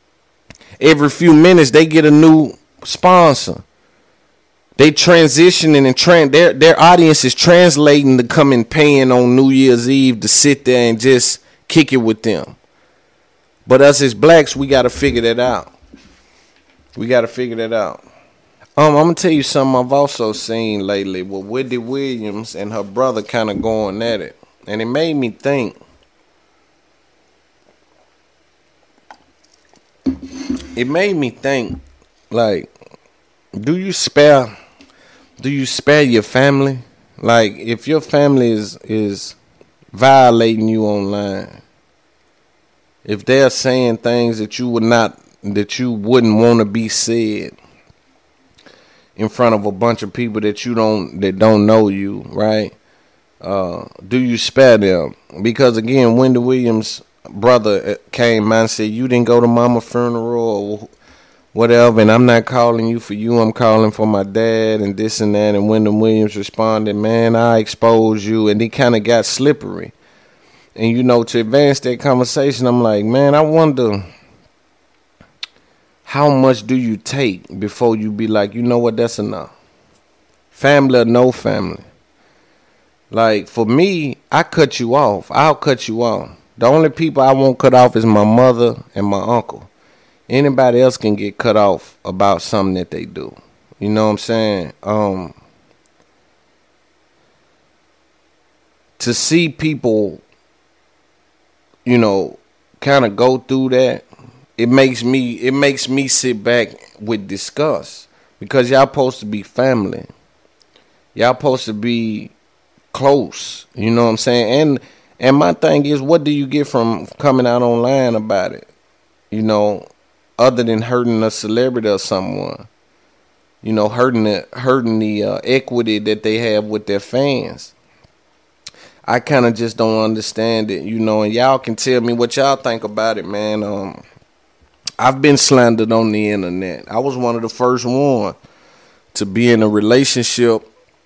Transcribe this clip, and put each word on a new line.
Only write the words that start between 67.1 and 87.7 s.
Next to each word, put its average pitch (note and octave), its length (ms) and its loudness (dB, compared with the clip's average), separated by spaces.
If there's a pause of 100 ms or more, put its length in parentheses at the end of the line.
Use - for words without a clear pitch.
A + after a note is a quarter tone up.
I A#2 220 2
exposed A2 640 0
you," A2 240 0
and G#2 120 0
it A2+ 100 -4
kinda A#2+ 280 0
got A2 260 0
slippery. A#2 680 -4 (840)
And, A2+ 160 -2
you A#2+ 120 0
know, A#2+ 220 4
to A#2 160 -2
advance C3+ 400 0
that B2 200 -6
conversation, B2+ 640 -2
I'm B2 160 2
like, G#2+ 220 0
"Man, C#3 300 2
I D3+ 80 2
wonder C3 640 0 (2000)
how D3 260 0
much C3 360 2
do B2+ 80 -2
you A#2 220 -2
take G2+ 640 -6
before A2+ 360 -2
you G#2+ 140 -6
be G#2+ 160 -6
like, G#2 280 -2
'You A#2+ 80 -6
know A#2+ 160 0
what, A#2 180 -2
that's A#2 220 -4
enough'?" G#2 340 -8 (1000)
Family C3+ 500 2
or A#2 40 2
no B2 280 4
family. G#2 500 -8 (1300)
Like, A2 380 0
for A2+ 180 -4
me, D#3 500 0 (140)
I D3+ 120 2
cut - 380 -2
you A#2+ 140 -2
off. G#2+ 360 -2
I'll C#3+ 240 2
cut - 340 -4
you A2+ 140 -6
off. G#2+ 280 -4 (260)
The A2+ 100 -2
only D#3 220 4
people C#3 340 -2
I C3+ 100 4
won't C3+ 260 2
cut B2+ 160 2